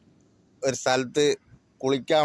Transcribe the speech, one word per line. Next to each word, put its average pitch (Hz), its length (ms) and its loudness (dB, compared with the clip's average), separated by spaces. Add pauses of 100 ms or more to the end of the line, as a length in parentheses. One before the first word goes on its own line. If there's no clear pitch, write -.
(640)
ഒരു 131 160 -2
സ്ഥലത്ത് 131 440 0 (580)
കുളിക്കാൻ 139 420 0